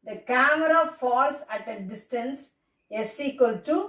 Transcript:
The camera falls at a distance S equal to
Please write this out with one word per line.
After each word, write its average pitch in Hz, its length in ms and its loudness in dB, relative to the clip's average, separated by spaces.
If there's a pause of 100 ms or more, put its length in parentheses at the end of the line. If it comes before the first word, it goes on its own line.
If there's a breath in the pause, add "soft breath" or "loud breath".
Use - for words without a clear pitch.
The 190 100 -10 (160)
camera 311 640 4
falls 262 400 2 (160)
at - 120 -8
a 214 120 -10
distance 233 600 -8 (520)
S 214 280 -6
equal 254 380 2 (120)
to 330 80 4 (100)